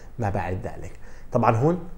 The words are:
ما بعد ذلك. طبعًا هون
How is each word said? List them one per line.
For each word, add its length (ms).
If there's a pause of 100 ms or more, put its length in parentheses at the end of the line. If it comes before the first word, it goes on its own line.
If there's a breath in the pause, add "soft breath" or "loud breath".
(180 loud breath)
ما 120
بعد 340
ذلك. 280 (400 loud breath)
طبعًا 240
هون 220 (200)